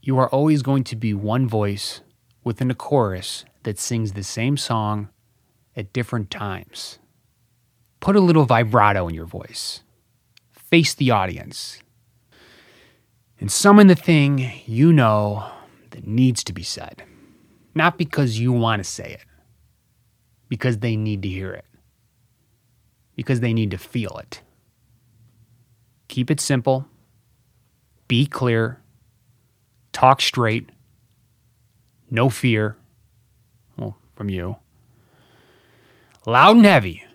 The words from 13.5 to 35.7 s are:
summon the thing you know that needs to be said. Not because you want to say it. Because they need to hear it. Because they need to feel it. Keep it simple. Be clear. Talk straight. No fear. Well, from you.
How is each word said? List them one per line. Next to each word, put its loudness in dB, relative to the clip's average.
summon 8
the 10
thing 0
you 4
know 2
that -18
needs 0
to -12
be -12
said. -14
Not 2
because -2
you 0
want 0
to -10
say -14
it. -20
Because -4
they -4
need -4
to -8
hear -8
it. -16
Because -4
they -2
need -2
to -8
feel -10
it. -20
Keep -4
it -2
simple. -2
Be 0
clear. -4
Talk 4
straight. -2
No 0
fear. -2
Well, -10
from -8
you. -8